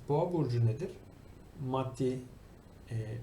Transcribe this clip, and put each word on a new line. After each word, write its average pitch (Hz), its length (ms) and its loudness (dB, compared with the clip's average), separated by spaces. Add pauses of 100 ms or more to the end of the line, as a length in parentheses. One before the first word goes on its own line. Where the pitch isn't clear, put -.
Boğa 170 240 4
burcu 120 320 4
nedir? 143 240 2 (800)
Maddi, 127 500 0 (720)
e, 113 320 -2